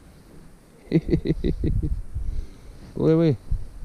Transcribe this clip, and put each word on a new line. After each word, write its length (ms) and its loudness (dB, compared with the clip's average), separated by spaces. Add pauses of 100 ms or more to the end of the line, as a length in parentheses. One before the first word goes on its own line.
(920)
<laughs> 120 4 (1900)
Пливи. 420 4 (500)